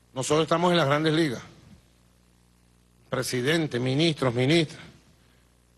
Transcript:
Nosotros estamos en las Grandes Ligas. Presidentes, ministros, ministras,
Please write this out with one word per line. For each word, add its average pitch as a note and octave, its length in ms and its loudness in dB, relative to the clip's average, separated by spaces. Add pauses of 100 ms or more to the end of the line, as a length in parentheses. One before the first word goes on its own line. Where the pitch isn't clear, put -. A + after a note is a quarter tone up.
(120)
Nosotros D3+ 320 0
estamos E3+ 280 2
en F3 60 4
las D3+ 80 2
Grandes D3+ 280 2
Ligas. D3+ 280 0 (1700)
Presidentes, B2+ 720 -2
ministros, C3 540 0
ministras, D3 480 0 (960)